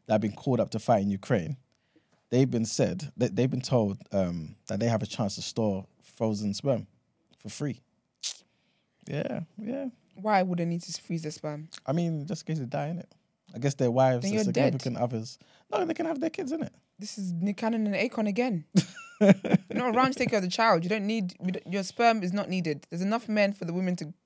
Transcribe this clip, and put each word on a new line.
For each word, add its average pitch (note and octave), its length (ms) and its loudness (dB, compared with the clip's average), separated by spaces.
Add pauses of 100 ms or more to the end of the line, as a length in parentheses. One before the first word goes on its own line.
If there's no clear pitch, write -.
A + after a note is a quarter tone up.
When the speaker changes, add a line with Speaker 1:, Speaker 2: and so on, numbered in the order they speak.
Speaker 1:
that A2 80 0
have G#2+ 60 4
been G#2+ 120 -2
called B2 280 0
up - 100 0
to A2 80 -4
fight G#2 240 2
in G2+ 80 0
Ukraine, G#2+ 460 -2 (760)
they've B2+ 200 4
been A#2 140 0
said, A2 520 -2
that B2 200 0
they've B2 140 2
been B2+ 100 -2
told, G#2+ 380 2 (140)
um, F2 440 -2 (120)
that G2 120 -2
they A#2 80 0
have A2 140 2
a G2+ 40 -6
chance G2+ 300 -4
to F2 60 -10
store G2+ 440 -2 (160)
frozen G#2+ 520 -2
sperm A2+ 320 -2 (520)
for - 100 -14
free. C#3 320 -6 (1300)
Yeah, - 320 -6 (180)
yeah. B3+ 280 -8 (280)
Speaker 2:
Why G3+ 280 2
would F3+ 160 -2
they E3+ 60 0
need E3+ 180 -2
to - 200 -12
freeze E3 200 -6
the D3+ 80 -6
sperm? D3+ 380 -10 (180)
Speaker 1:
I C#3 60 0
mean, E3 340 0
just E3 220 -6
in E3 60 -2
case D#3+ 60 -4
they B2+ 60 -6
die, D3 280 -4
innit? E3+ 120 -10 (480)
I A2+ 40 -10
guess C#3 160 2
their B2 160 2
wives B2+ 320 4
Speaker 2:
Then G3 100 0
Speaker 1:
or - 40 0
Speaker 2:
you're A3 160 2
dead. - 280 4
Speaker 1:
significant B2 180 -4
others. A#2+ 400 -2 (320)
No, G4+ 140 0
they D#4+ 100 -2
can E4 120 -2
have D#4 140 -2
their D#4+ 100 -2
kids, D4 220 -6
innit? D#4 180 -4 (280)
Speaker 2:
This G#3+ 200 -12
is F#3 140 -4
Nick F#3+ 240 -2
Cannon A3+ 300 -2
and G3+ 100 -2
Akon G#3+ 320 0
again. G3+ 420 -2
Speaker 1:
<laughs> - 500 0
Speaker 2:
You're G3 140 10 (360)
not A3+ 260 0
around C4 160 4
to C4+ 60 -6
take B3 120 0
care A3 80 2
of F#3+ 60 0
the F3+ 60 -2
child. G3 340 4
You F3+ 60 -2
don't G#3 160 0
need, G#3 340 -2
we F#3 120 -2
don't, - 140 -6
your G3 160 -2
sperm A3+ 400 4
is F3+ 100 0
not G3+ 160 -2
needed. D#3+ 420 -2
There's F3 120 -4
enough A3 260 -2
men G#3 240 4
for G3 120 -10
the E3 80 -4
women F3+ 240 0
to D#3 160 -8 (140)